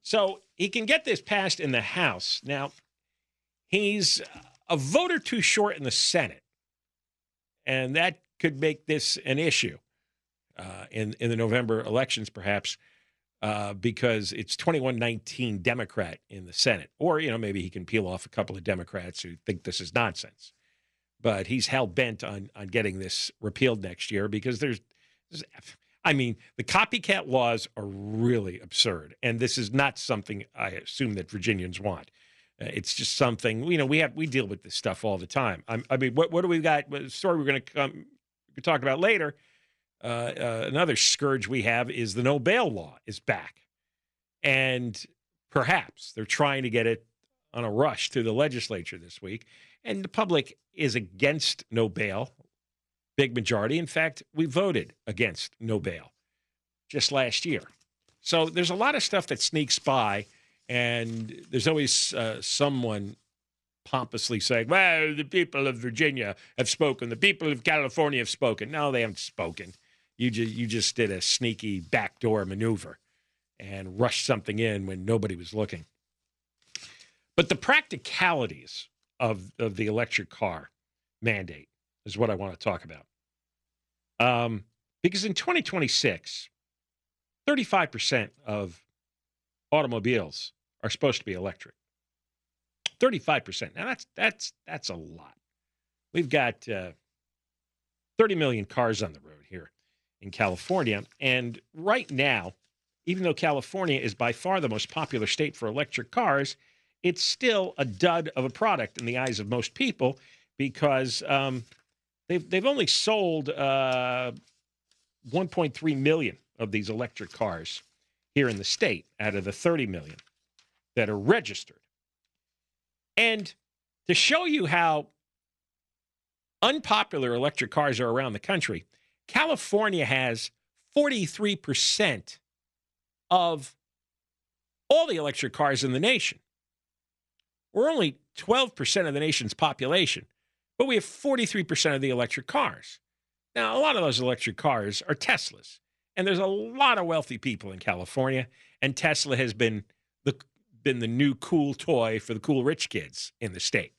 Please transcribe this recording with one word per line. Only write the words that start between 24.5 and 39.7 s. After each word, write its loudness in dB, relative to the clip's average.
there's, -2
there's, -14
I 4
mean, 0
the -6
copycat 0
laws 2
are -8
really 0
absurd. -2
And 0
this 0
is -4
not 2
something -4
I -4
assume -4
that -8
Virginians -2
want. -6
Uh, -8
it's -6
just -4
something, 2
you 2
know, 2
we 2
have, 0
we -4
deal 0
with -8
this -14
stuff -4
all 0
the -8
time. -2
I'm, -4
I 2
mean, 0
what, 2
what 2
do 0
we 2
got? 2
What -8
story 0
we're 0
gonna 2
come, -2
we -20
can -14
talk 2
about 2
later. 2